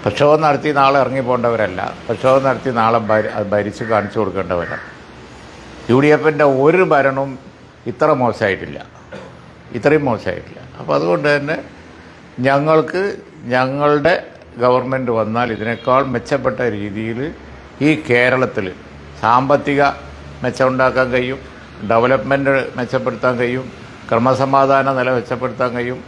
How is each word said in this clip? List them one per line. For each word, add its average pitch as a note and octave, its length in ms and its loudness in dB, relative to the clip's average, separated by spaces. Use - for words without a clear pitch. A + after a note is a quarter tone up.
പ്രക്ഷോഭം D3 380 4
നടത്തി D3+ 300 0
നാളെ C#3 280 4
ഇറങ്ങിപ്പോണ്ടവരല്ല, A#2 920 0
പ്രക്ഷോഭം C3 360 2
നടത്തി C3 260 0
നാളെ A#2 300 2
ഭരി-, G#2+ 380 0
അത് G#2 100 -2
ഭരിച്ച് G#2 360 -2
കാണിച്ചു G#2+ 360 0
കൊടുക്കേണ്ടവരാണ്. F2+ 680 -4
യു A#2+ 140 6
ഡി D3 40 4
എഫിൻ്റെ D3+ 360 4
ഒരു C#3+ 400 4
ഭരണവും C3+ 560 0
ഇത്ര D3+ 300 2
മോശമായിട്ടില്ല, F#2+ 640 -2
ഇത്രയും C#3+ 320 2
മോശമായിട്ടില്ല. F#2+ 520 -6
അപ്പോൾ D3 160 -2
അതുകൊണ്ട് D#3 400 0
തന്നെ C#3+ 220 -4
ഞങ്ങൾക്ക് D#3 800 0
ഞങ്ങളുടെ C#3+ 600 2
ഗവൺമെൻറ് B2+ 560 0
വന്നാൽ A2+ 320 -2
ഇതിനേക്കാൾ A2+ 520 0
മെച്ചപ്പെട്ട B2+ 580 -4
രീതിയിൽ A2 720 -6
ഈ D3+ 280 2
കേരളത്തിൽ A#2+ 640 2
സാമ്പത്തിക C#3 640 2
മെച്ചമുണ്ടാക്കാൻ C3 680 2
കഴിയും, B2+ 280 -2
ഡെവലപ്മെൻറ്റ് C3 640 2
മെച്ചപ്പെടുത്താൻ B2 600 -2
കഴിയും, B2 300 -4
ക്രമസമാധാന C3+ 880 2
നില B2+ 140 0
മെച്ചപ്പെടുത്താൻ B2 680 -4
കഴിയും. A#2+ 300 -6